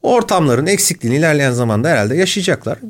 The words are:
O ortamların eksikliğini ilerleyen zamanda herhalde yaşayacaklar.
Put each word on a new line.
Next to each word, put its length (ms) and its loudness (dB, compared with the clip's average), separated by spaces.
O 120 0
ortamların 520 2
eksikliğini 540 -2
ilerleyen 320 2
zamanda 380 0
herhalde 260 0
yaşayacaklar. 640 -2